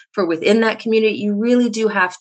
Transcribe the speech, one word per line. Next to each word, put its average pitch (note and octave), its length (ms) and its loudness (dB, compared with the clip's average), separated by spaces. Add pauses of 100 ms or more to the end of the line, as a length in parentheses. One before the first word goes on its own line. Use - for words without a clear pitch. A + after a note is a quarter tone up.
(120)
for G3 140 -2
within E3+ 360 2
that A3 180 0
community. A3 360 0
You G#3 180 -4
really A#3+ 360 2
do A3 180 -2
have F#3+ 340 -2